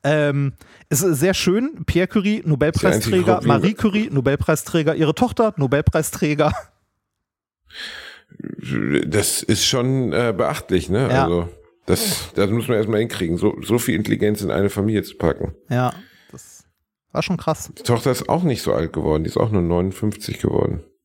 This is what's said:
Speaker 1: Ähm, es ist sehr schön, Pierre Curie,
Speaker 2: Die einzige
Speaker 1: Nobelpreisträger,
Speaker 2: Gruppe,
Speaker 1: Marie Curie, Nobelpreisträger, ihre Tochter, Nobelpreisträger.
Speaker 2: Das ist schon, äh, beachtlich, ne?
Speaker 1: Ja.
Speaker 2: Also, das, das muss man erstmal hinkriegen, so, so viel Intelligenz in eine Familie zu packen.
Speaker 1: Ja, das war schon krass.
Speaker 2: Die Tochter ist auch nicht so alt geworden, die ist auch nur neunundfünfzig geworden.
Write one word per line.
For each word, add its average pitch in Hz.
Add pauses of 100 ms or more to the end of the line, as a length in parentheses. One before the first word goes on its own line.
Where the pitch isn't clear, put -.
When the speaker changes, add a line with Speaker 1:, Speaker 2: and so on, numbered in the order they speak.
Speaker 1:
Ähm, 143 (360)
es 151
ist 160
sehr 185
schön, 233
Pierre 175
Curie, 208
Speaker 2:
Die 208
einzige -
Speaker 1:
Nobelpreisträger, 180
Speaker 2:
Gruppe, -
Speaker 1:
Marie 147
Curie, 214
Nobelpreisträger, 147
ihre 156
Tochter, 226
Nobelpreisträger. 147 (2500)
Speaker 2:
Das -
ist -
schon, 127
äh, 113
beachtlich, 85
ne? 117
Speaker 1:
Ja. 135
Speaker 2:
Also, 87 (360)
das, -
das 98
muss 113
man 117
erstmal 107
hinkriegen, 90
so, 104
so 120
viel 120
Intelligenz 104
in 98
eine 95
Familie 101
zu -
packen. 78 (160)
Speaker 1:
Ja, 123 (380)
das - (480)
war 156
schon 170
krass. -
Speaker 2:
Die -
Tochter 120
ist 123
auch 175
nicht 139
so -
alt 80
geworden, 78
die -
ist -
auch 107
nur 98
neunundfünfzig 90
geworden. - (240)